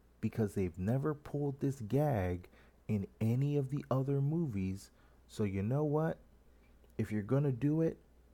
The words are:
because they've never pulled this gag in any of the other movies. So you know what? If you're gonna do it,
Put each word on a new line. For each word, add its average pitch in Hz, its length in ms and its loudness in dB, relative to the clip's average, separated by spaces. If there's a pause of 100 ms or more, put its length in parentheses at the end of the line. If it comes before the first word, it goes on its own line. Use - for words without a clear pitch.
(200)
because 110 360 0
they've 90 220 -2
never 135 360 0
pulled 143 460 -6
this 135 220 -2
gag 104 680 0 (380)
in 101 200 0 (140)
any 131 340 2
of 135 140 0
the 143 220 -4
other 135 280 2
movies. 120 680 0 (380)
So - 160 -4
you 98 180 0
know 131 220 0
what? 156 340 0 (800)
If 110 140 -2
you're 107 100 0
gonna 135 300 2
do 147 300 2
it, 160 160 0 (360)